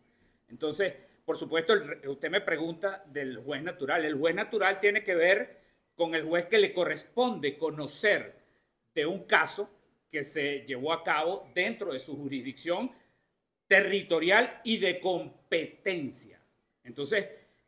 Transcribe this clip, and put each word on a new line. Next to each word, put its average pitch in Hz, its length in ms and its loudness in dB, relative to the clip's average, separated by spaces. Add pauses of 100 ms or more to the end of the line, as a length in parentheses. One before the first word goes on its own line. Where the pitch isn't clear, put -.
(500)
Entonces, 156 440 -4 (320)
por 156 120 -2
supuesto, 165 360 0
el 156 140 0
re-, 143 220 -12
usted 147 200 -6
me 196 120 2
pregunta 170 640 -4
del 135 300 -6
juez 135 260 -6
natural. 160 420 -2
El 151 100 0
juez 165 200 2
natural 196 440 0
tiene 208 240 2
que 185 120 0
ver 185 440 4 (360)
con 165 200 0
el 156 80 0
juez 170 240 0
que 220 100 4
le 196 160 6
corresponde 165 840 0
conocer 151 800 -2 (580)
de 151 120 0
un 190 180 -4
caso 190 460 0 (420)
que 147 120 -4
se 143 420 -4
llevó 135 280 -4
a 160 100 -6
cabo 165 520 -2
dentro 185 380 -4
de 131 60 -6
su 139 160 -12
jurisdicción 143 760 -6 (760)
territorial 190 960 4
y 220 140 0
de 180 220 0
competencia. 160 1400 -4 (440)
Entonces, 143 440 -4 (400)